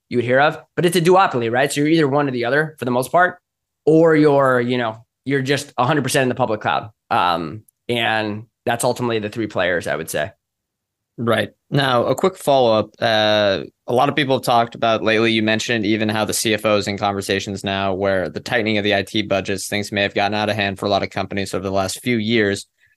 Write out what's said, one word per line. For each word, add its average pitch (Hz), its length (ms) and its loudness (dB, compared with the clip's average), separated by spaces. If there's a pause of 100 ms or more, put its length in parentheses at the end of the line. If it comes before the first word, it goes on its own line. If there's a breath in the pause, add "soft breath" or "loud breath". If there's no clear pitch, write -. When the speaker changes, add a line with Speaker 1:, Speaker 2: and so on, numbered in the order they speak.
Speaker 1:
you 123 100 -2
would 120 60 0
hear 127 140 4
of, 156 220 2 (140)
but 156 100 0
it's 170 100 2
a 175 60 2
duopoly, 160 500 4
right? 135 200 0
So 147 100 -2
you're 151 80 2
either 160 180 4
one 143 200 0
or 135 40 -4
the 117 140 -4
other 151 320 0
for - 80 -8
the 123 60 -2
most 123 200 -2
part, 175 280 2 (460)
or 160 300 6
you're, 139 460 4
you 123 160 -2
know, 117 280 -6 (200)
you're 139 160 0
just 135 360 -4
a 123 80 2
hundred 147 180 0
percent 135 200 0
in 127 60 2
the 113 60 -2
public 110 260 0
cloud. 104 300 -2 (180)
Um, 87 540 -2 (260)
and 110 560 -2 (200)
that's 117 180 -2
ultimately 120 360 -2
the 104 100 -6
three 110 180 -6
players, 90 400 -2
I 71 80 -2
would 80 140 -8
say. 76 220 -4 (880)
Speaker 2:
Right. 110 340 -2 (180)
Now, 131 360 0
a 127 100 0
quick 185 220 -2
follow-up. 113 520 2 (100)
Uh, 107 640 2 (220)
a 123 60 -2
lot 139 160 2
of - 60 -2
people 135 220 0
have 117 60 -4
talked 120 300 2
about 110 300 0
lately, 110 280 2
you 110 120 0
mentioned 110 420 0
even 107 240 0
how 110 160 0
the 104 80 -4
C 110 200 0
F 104 120 -2
O 104 120 4
is 101 100 -2
in 101 100 -6
conversations 98 640 -4
now 98 300 -2
where 95 360 0
the - 100 -10
tightening 110 380 -2
of 101 60 -2
the 101 120 2
I 98 80 0
T 110 180 -4
budgets, 98 460 -4
things 104 240 -6
may 101 100 0
have 98 140 -2
gotten 101 180 0
out 104 160 -2
of 101 60 -2
hand 101 240 -4
for 110 60 -6
a 101 40 0
lot 98 140 2
of 95 60 -6
companies 98 440 -6
over 95 100 -4
the 95 80 -4
last 95 300 -4
few 120 160 -2
years. 107 500 0 (280)